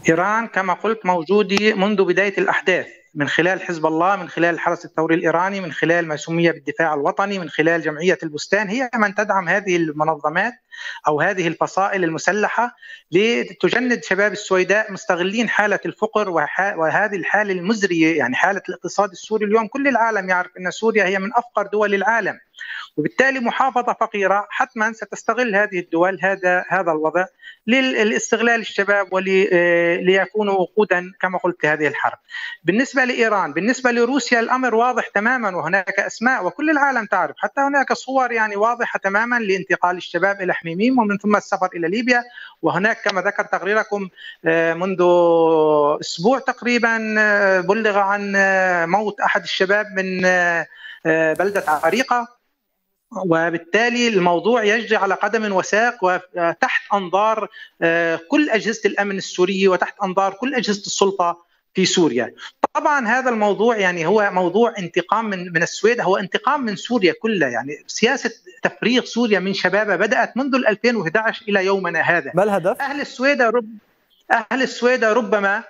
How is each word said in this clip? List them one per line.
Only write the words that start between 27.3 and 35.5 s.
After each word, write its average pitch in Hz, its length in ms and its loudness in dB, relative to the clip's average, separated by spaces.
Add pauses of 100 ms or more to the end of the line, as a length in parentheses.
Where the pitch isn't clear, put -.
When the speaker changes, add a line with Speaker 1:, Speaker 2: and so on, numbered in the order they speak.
Speaker 1:
لل-، 262 420 2
لاستغلال 233 500 0
الشباب 202 540 -2
ول-، 190 400 2
آه، 170 420 4
ليكونوا 190 580 0
وقودا 185 580 0 (100)
كما 185 160 -2
قلت 175 260 -2
لهذه 151 240 2
الحرب. - 300 -2 (460)
بالنسبة 254 400 2
لإيران، 214 500 0
بالنسبة 240 380 0
لروسيا 240 480 2
الأمر 240 360 0
واضح 240 320 2
تمامًا، 214 480 0